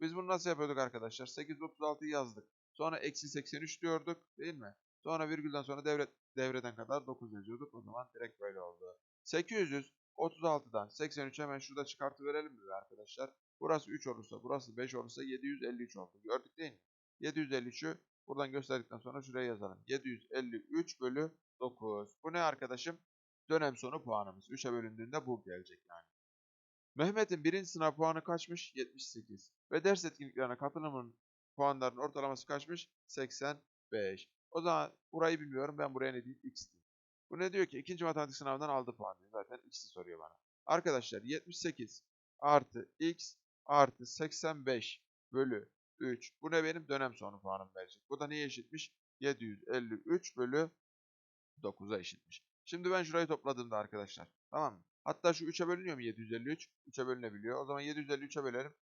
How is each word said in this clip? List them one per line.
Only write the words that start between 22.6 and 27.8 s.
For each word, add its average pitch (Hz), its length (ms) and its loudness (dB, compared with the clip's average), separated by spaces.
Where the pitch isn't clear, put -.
Dönem 151 280 4
sonu 147 260 -4
puanımız. 104 480 -2
Üçe 131 220 -2
bölündüğünde 117 540 -4
bu 117 180 -2
gelecek 90 440 -12
yani. 85 180 -16
Mehmet'in 185 500 4
birinci 180 260 4
sınav 160 260 2